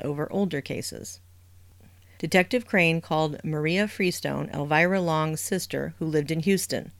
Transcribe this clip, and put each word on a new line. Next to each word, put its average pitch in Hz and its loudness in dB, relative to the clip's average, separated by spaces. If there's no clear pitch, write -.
over 147 -4
older 180 0
cases. - -10
Detective 185 2
Crane 165 4
called 156 0
Maria 156 0
Freestone, 147 -2
Elvira 156 2
Long's 156 0
sister, 156 -4
who 170 -4
lived 151 0
in 165 0
Houston. 180 0